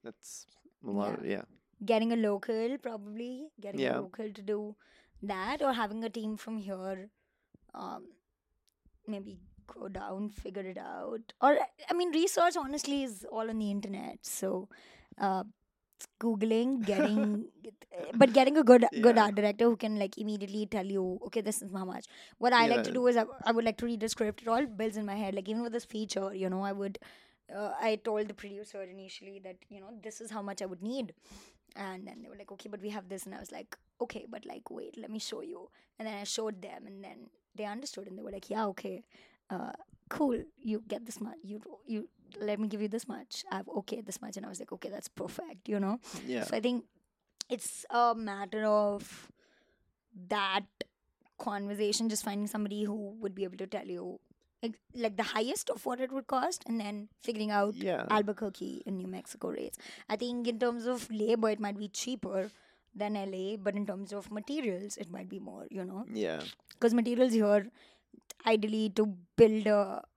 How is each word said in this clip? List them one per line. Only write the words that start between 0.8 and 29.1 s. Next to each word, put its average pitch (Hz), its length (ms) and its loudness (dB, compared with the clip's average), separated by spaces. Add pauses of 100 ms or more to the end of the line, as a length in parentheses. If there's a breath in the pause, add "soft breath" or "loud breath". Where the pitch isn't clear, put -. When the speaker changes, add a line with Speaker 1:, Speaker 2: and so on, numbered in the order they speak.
Speaker 1:
a 104 40 -6
lot 101 280 -2
of, - 60 -8
Speaker 2:
Yeah. 62 140 -4
Speaker 1:
yeah. - 60 -8 (400)
Speaker 2:
Getting 226 280 2
a 233 40 2
local, 220 600 0
probably. 233 720 -10 (100)
Getting 196 200 -6
Speaker 1:
Yeah. 127 180 2
Speaker 2:
a - 40 -2
local 208 300 -10
to 202 100 -16
do 208 340 -4 (460 soft breath)
that, 208 400 -2
or 277 100 4
having 226 320 -2
a 220 60 -2
team 214 260 -6
from 220 220 -8
here, 190 520 -6 (640)
um, - 340 -10 (1000)
maybe 202 320 -10 (280)
go - 220 -12
down, 196 400 -6
figure 196 380 -8
it 190 120 -8
out. - 600 -8
Or, 277 180 8 (300)
I - 60 2
mean, 359 180 2
research, 349 440 6
honestly, 285 480 0
is 214 260 -8
all 226 180 -2
on 220 100 -2
the 208 120 0
internet. 202 560 -4
So, 190 420 -2 (500 loud breath)
uh, 190 260 2 (760)
Googling, 226 640 4
Speaker 1:
<laughs> 208 80 2
Speaker 2:
getting, 208 540 4 (680)
but 240 180 10
getting 269 240 8
a 311 80 8
good, 240 220 12 (140)
good 233 160 12
Speaker 1:
Yeah. 214 80 10
Speaker 2:
art 208 120 2
director 208 300 4
who 233 100 6
can, 214 240 -2
like, 196 180 -2
immediately 208 480 -2
tell 196 200 -2
you, 190 400 0
"Okay, 226 140 -2
this 208 220 -2
is 196 100 -10
how 190 120 -4
much." 185 220 -8 (320 loud breath)
What 247 140 4
I 233 140 8
like 233 180 4
to - 60 -4
Speaker 1:
Yeah. - 40 -4
Speaker 2:
do 247 120 4
is 247 100 6
I, 220 80 4 (200)
I 226 80 4
would 233 120 2
like 220 140 2
to 233 80 -4
read 233 140 -2
the 220 80 -2
script. 214 340 -2
It 226 60 -6
all 247 180 4
builds 214 300 -4
in 214 100 -4
my 196 80 -4
head. 202 220 -2
Like, 190 120 -6
even 220 140 -2
with 233 100 -4
this 226 120 -4
feature, 202 500 -4
you 190 160 0
know, 196 120 0
I 196 100 -2
would, 196 260 -4 (560 loud breath)
uh, 202 260 -4
I 220 160 2
told 214 320 0
the 202 60 -8
producer 202 480 -12
initially 190 580 -14